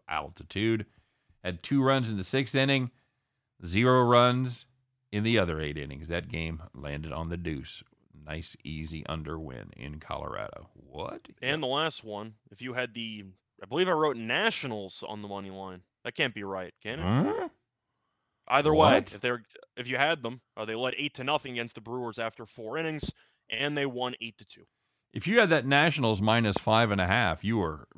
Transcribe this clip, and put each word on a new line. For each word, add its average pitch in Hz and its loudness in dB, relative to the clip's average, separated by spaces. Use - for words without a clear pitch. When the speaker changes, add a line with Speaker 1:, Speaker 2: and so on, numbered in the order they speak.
Speaker 1:
altitude. 95 -2
Had 90 -6
two 139 2
runs 131 4
in 110 -2
the 92 -2
sixth 131 -2
inning, 135 2
zero 123 6
runs 123 4
in 104 0
the 113 4
other 85 2
eight 76 -4
innings. 71 -10
That 85 -4
game 82 -6
landed 73 -8
on 82 -6
the 85 -6
deuce. 80 -8
Nice, 80 -10
easy 78 -8
under 80 -6
win 62 -12
in 76 -12
Colorado. 69 -10
What? - -12
Speaker 2:
And 143 -2
the 135 -2
last 151 -2
one, 107 -10
if 101 -20
you 127 -8
had 123 -4
the, 110 -10
I - -18
believe 165 0
I 180 4
wrote 156 2
Nationals 117 -2
on 107 -10
the 104 -10
money 98 -8
line. 95 -12
That 131 -10
can't 131 0
be 104 -10
right, 92 -6
can 123 -8
it? 165 -6
Speaker 1:
Huh? 277 2
Speaker 2:
Either 147 4
way, 156 8
Speaker 1:
What? - 2
Speaker 2:
if 104 -14
they're, 120 -2
if 123 -10
you 127 -4
had 147 2
them, 120 -6
uh, 110 -6
they 110 -4
led 127 -2
eight 143 -6
to 135 -8
nothing 139 -2
against 117 -6
the 117 -16
Brewers 117 -8
after 113 -6
four 113 -10
innings, 160 -4
and 143 -2
they 143 0
won 123 -4
eight 113 -12
to 107 -20
two. - -20
Speaker 1:
If - -6
you 226 4
had 202 6
that 143 4
Nationals 139 4
minus 110 4
five 110 4
and 98 2
a 90 2
half, 92 2
you 110 2
were, 80 -2